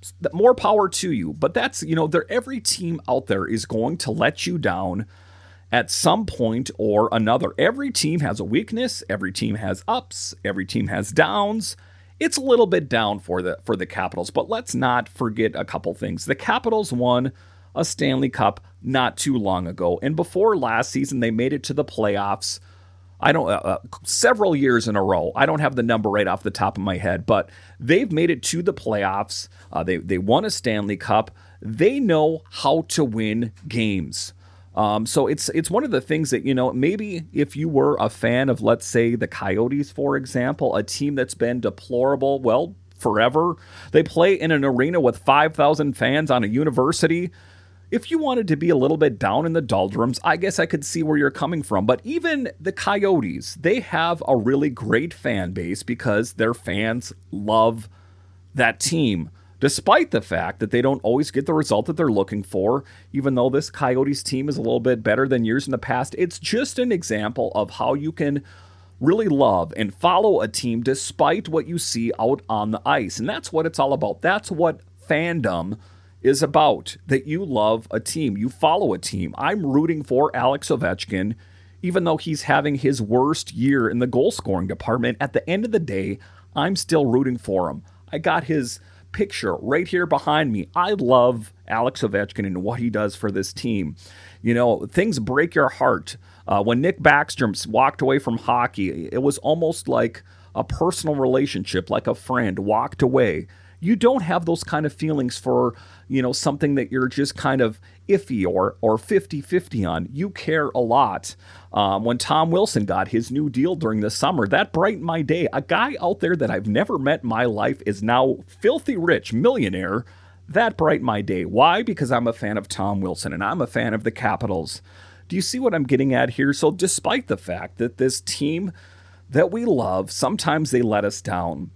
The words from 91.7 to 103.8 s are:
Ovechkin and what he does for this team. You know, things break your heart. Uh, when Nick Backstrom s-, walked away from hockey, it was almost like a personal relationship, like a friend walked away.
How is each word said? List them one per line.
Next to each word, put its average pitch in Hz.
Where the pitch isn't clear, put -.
Ovechkin 101
and 90
what 117
he 117
does 104
for 104
this 95
team. 98
You 117
know, 117
things 185
break 135
your 143
heart. 117
Uh, 101
when 117
Nick 185
Backstrom 143
s-, -
walked 131
away 135
from 120
hockey, 104
it 127
was 143
almost 160
like 120
a 110
personal 165
relationship, 127
like 101
a 120
friend 117
walked 107
away. 123